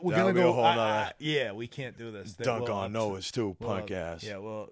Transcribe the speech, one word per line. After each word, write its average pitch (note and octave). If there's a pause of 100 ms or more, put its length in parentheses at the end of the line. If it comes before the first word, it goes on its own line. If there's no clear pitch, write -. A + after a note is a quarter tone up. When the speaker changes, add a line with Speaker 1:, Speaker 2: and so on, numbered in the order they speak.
Speaker 1:
we're F3
Speaker 2:
That'll -
Speaker 1:
gonna F#3+
Speaker 2:
be F3+
a F3+
Speaker 1:
go, E3+
Speaker 2:
whole B2
Speaker 1:
I, -
Speaker 2:
nother A2 (140)
Speaker 1:
I, -
yeah, C#3+
we A#2
can't B2
do A2+
this. G2+
They A#2
Speaker 2:
dunk A#2+
Speaker 1:
will G#2+
Speaker 2:
on G2
Speaker 1:
ups-, G2+
Speaker 2:
Noah's G#2
too, G#2
Speaker 1:
we'll A#2
Speaker 2:
punk G2+
Speaker 1:
up-, F#2+
Speaker 2:
ass. E2
Speaker 1:
yeah, G#2
well, G#2+